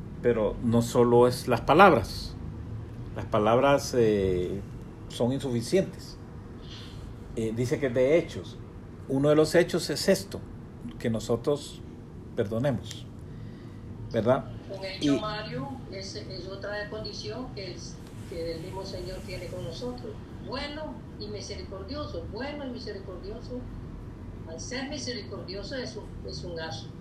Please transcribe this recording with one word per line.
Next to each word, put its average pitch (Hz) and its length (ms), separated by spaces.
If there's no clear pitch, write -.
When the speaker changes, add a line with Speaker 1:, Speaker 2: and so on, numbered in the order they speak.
Speaker 1:
pero 110 420
no 117 180
solo 120 460
es - 200
las 120 140
palabras. 147 720
Las 107 100
palabras, 123 720
eh, 95 640
son 123 240
insuficientes. 135 840
Eh, 110 200
dice 120 240
que 139 80
es 117 60
de 131 240
hechos. - 400
Uno 139 220
de 151 60
los 151 200
hechos 175 340
es 143 180
esto, - 320
que 123 100
nosotros 120 720
perdonemos, 113 680
¿verdad? 117 340
Speaker 2:
Un - 80
hecho, 147 300
Speaker 1:
Y - 40
Speaker 2:
Mario, 214 480
es, 196 240
es 190 320
otra 202 420
condición 214 680
que 185 180
el, 170 60
que 165 260
el 156 60
mismo 185 240
Señor 180 400
tiene 175 220
con 180 160
nosotros. 226 480
Bueno 294 460
y 208 80
misericordioso, 196 1040
bueno 277 360
y - 40
misericordioso. 214 880
Al 165 120
ser 262 300
misericordioso 202 840
es 247 200
un, - 100
es - 160
un 175 120
caso, 160 320